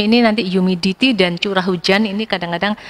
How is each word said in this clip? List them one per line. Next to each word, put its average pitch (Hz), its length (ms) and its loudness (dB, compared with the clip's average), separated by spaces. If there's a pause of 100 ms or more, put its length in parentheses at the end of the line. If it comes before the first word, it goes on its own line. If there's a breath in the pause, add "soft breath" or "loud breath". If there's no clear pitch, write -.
ini 240 160 4
nanti 220 240 0
humidity 185 680 0
dan 185 220 0
curah 185 280 -2
hujan 190 440 0
ini 202 160 -6
kadang-kadang 180 560 -4 (100)